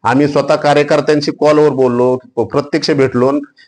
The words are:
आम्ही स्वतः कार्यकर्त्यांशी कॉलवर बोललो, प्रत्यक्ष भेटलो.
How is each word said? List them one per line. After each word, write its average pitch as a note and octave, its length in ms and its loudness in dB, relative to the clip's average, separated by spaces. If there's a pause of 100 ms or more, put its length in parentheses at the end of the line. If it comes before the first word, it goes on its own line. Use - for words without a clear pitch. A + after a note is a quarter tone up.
आम्ही C3+ 260 0
स्वतः D3 280 0
कार्यकर्त्यांशी D3 840 0
कॉलवर D3+ 280 4
बोललो, B2+ 480 0 (200)
प्रत्यक्ष C#3+ 540 -4
भेटलो. C3 400 0 (380)